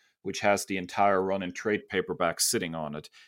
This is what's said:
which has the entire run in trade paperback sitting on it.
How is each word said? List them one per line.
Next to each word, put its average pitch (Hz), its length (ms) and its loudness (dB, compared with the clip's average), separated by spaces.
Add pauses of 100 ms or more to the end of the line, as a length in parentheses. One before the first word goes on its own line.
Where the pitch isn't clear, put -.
(220)
which 95 160 -6
has 101 260 4
the 98 120 -4
entire 95 440 2
run 95 220 0
in 90 100 -4
trade 104 360 -2
paperback 90 520 0
sitting 87 360 -2
on 76 180 -6
it. 76 160 -12 (180)